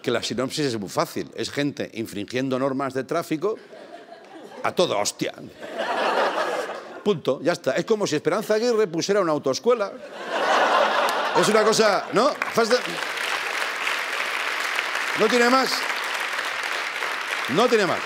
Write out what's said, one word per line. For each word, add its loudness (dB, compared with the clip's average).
que 0
la 2
sinopsis -2
es -2
muy -6
fácil. -2
Es -6
gente -4
infringiendo -4
normas -2
de -4
tráfico -2
a -2
toda 2
hostia. -2
Punto, 2
ya 2
está. 0
Es 0
como 2
si 0
Esperanza 2
Aguirre 4
pusiera 0
una 2
autoescuela. 2
Es 4
una 6
cosa, 4
¿no? 6
Fast 4
and-, 4
no 4
tiene 6
más. 4
No 4
tiene 4
más. 0